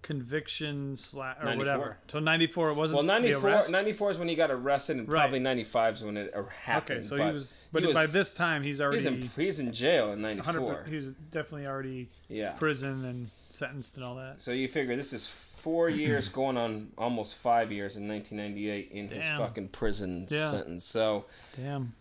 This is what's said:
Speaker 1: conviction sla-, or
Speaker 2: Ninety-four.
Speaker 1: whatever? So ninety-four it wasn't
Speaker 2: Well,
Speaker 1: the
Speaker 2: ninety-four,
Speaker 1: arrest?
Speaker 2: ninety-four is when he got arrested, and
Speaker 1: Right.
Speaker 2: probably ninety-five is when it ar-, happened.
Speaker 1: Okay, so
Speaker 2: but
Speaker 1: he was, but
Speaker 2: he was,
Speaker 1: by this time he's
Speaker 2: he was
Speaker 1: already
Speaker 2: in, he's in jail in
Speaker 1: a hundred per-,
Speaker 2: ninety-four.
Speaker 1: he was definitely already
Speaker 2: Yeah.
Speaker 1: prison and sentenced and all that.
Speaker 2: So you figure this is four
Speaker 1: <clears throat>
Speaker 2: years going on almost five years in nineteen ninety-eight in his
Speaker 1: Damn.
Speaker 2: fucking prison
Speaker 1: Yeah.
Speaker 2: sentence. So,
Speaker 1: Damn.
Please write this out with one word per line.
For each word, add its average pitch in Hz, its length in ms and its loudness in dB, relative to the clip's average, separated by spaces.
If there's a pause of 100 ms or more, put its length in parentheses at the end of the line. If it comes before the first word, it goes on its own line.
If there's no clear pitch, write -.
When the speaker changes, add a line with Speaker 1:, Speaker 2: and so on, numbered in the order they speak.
Speaker 1:
conviction 143 920 -4
sla-, 131 460 -8
or 151 40 -4
Speaker 2:
Ninety-four. 117 120 0
Speaker 1:
whatever? 135 400 0 (100)
So 151 120 -4
ninety-four 160 500 4
it 151 60 2
wasn't 151 220 2
Speaker 2:
Well, 143 80 4
Speaker 1:
the 196 80 6
Speaker 2:
ninety-four, 220 360 4
Speaker 1:
arrest? 196 220 6
Speaker 2:
ninety-four 202 400 2
is 165 60 -2
when 170 100 -2
he 165 80 0
got 156 160 4
arrested, 135 460 2
and 110 140 -4
Speaker 1:
Right. 156 100 6
Speaker 2:
probably 135 180 4
ninety-five 117 560 2
is 110 80 -10
when 104 140 -4
it 101 180 -4
ar-, 101 140 -4 (140)
happened. 120 360 0
Speaker 1:
Okay, 110 80 -8
so 143 100 -2
Speaker 2:
but - 100 4
Speaker 1:
he 156 60 2
was, 143 220 -6 (160)
but 160 120 2
Speaker 2:
he 165 40 4
was, 151 80 4
Speaker 1:
by 160 120 8
this 180 260 2
time 160 300 0
he's 143 160 -2
Speaker 2:
he 147 60 4
was 143 220 2
Speaker 1:
already - 0 - (160)
Speaker 2:
in, 123 120 -6
he's 156 240 0
in 120 120 -2
jail 117 420 4
in 107 120 -4
Speaker 1:
a - 20 -2 (160)
hundred 160 180 0
per-, 127 60 0
Speaker 2:
ninety-four. - 220 -4
Speaker 1:
he 156 60 -6
was 139 120 -6 (240)
definitely 151 360 -6
already 131 420 -6 (200)
Speaker 2:
Yeah. 107 220 -4
Speaker 1:
prison 135 540 -2
and 123 240 -8 (200)
sentenced 135 480 -8
and 127 80 -10
all 123 100 -8
that. 131 260 -14
Speaker 2:
So 123 100 -6
you 131 160 0
figure 131 280 0
this 135 180 -4
is 110 140 -4
four - 600 0
Speaker 1:
<clears throat> 151 140 2
Speaker 2:
years 110 260 2
going 131 280 0
on 110 400 -2
almost 117 380 -2
five 117 360 2
years 101 260 -4
in 104 100 -6
nineteen 107 300 -6
ninety-eight 104 540 -4
in 104 180 -8
his - 140 -6
Speaker 1:
Damn. 151 160 -2
Speaker 2:
fucking 107 300 -4
prison 98 600 0
Speaker 1:
Yeah. 151 200 4
Speaker 2:
sentence. 90 340 -4
So, 107 420 2 (300)
Speaker 1:
Damn. 131 460 -4